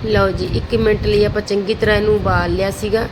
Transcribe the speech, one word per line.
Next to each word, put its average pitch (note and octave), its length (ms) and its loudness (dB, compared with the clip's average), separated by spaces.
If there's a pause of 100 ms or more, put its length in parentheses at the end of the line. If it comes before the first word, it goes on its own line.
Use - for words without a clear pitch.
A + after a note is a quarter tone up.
ਲਓ G3+ 260 2
ਜੀ, F#3 140 -4 (100)
ਇੱਕ - 200 -2
ਮਿੰਟ G#3+ 300 2
ਲਈ G#3 200 2
ਆਪਾਂ G#3 160 -2
ਚੰਗੀ G3+ 320 -2
ਤਰ੍ਹਾਂ G#3+ 220 2
ਇਹਨੂੰ G#3+ 200 2
ਉਬਾਲ F3+ 380 0
ਲਿਆ F#3+ 200 0
ਸੀਗਾ A3 380 -2